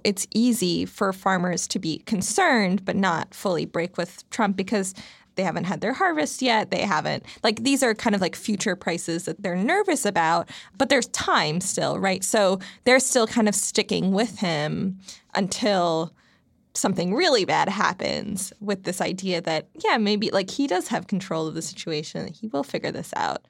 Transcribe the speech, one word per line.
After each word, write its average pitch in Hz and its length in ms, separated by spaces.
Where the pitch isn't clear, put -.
it's 190 300
easy 190 500
for 190 300
farmers 180 540
to - 100
be 160 220
concerned 208 840
but 185 120
not 185 360
fully 165 320
break 170 320
with - 320
Trump 202 300
because 190 340
they 190 100
haven't 170 200
had 170 160
their 214 120
harvest 311 500
yet. 220 300
They 180 80
haven't, 156 440
like, 226 180
these 269 220
are 220 100
kind 208 220
of, 190 40
like, 175 140
future 202 400
prices 170 520
that 170 140
they're 185 140
nervous 320 500
about, 170 460
but - 120
there's - 200
time 180 520
still, 147 400
right? 190 240
So 190 340
they're 254 160
still 233 300
kind 220 200
of 202 60
sticking 185 560
with 196 300
him 165 580
until 185 760
something 185 400
really 277 300
bad 156 240
happens - 920
with 196 240
this - 180
idea 180 420
that, 160 320
yeah, 403 220
maybe, 208 340
like, 196 200
he 277 160
does 349 220
have 175 180
control 175 400
of 156 80
the 165 80
situation. 156 680
He 220 160
will 277 160
figure - 260
this - 240
out. - 360